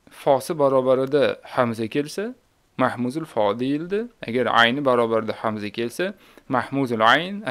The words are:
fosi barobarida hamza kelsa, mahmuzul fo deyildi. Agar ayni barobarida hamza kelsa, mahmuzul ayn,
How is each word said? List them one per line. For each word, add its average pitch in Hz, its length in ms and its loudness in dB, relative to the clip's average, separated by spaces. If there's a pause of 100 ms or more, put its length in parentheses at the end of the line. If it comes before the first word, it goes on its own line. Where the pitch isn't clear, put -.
(220)
fosi 139 400 2
barobarida 131 600 2 (320)
hamza 117 320 0
kelsa, 147 360 -4 (540)
mahmuzul 127 560 -2
fo 107 260 0
deyildi. 156 400 -4 (280)
Agar 120 180 0 (160)
ayni 123 240 2
barobarida 113 560 2
hamza 104 280 -4
kelsa, 120 440 -6 (420)
mahmuzul 120 480 -2 (120)
ayn, 180 200 -2 (160)